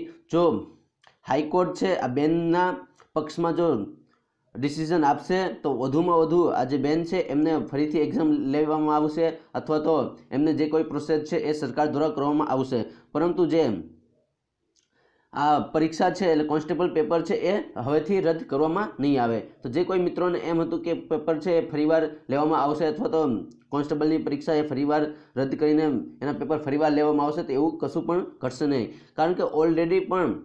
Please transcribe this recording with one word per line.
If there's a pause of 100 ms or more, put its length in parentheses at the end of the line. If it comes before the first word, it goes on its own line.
(280)
જો (800)
હાઈકોર્ટ
છે
આ
બેનના (400)
પક્ષમાં
જો (880)
ડિસિઝન
આપશે (200)
તો
વધુમાં
વધુ (100)
આ
જે
બેન
છે
એમને (120)
ફરીથી
એક્ઝામ (220)
લેવામાં
આવશે (260)
અથવા
તો (340)
એમને
જે
કોઈ
પ્રોસેસ
છે
એ
સરકાર
દ્વારા
કરવામાં
આવશે. (300)
પરંતુ
જે (1700)
આ
પરીક્ષા
છે
એટલે
કોન્સ્ટેબલ
પેપર
છે
એ (220)
હવેથી
રદ
કરવામાં
નહીં
આવે. (180)
તો
જે
કોઈ
મિત્રોને
એમ
હતું
કે (120)
પેપર
છે
એ
ફરીવાર (260)
લેવામાં
આવશે
અથવા
તો (480)
કોન્સ્ટેબલની
પરીક્ષા
એ
ફરીવાર (320)
રદ
કરીને (320)
એના
પેપર
ફરીવાર
લેવામાં
આવશે,
તો
એવું
કશું
પણ (140)
ઘટશે
નહીં, (260)
કારણ
કે (100)
already
પણ (120)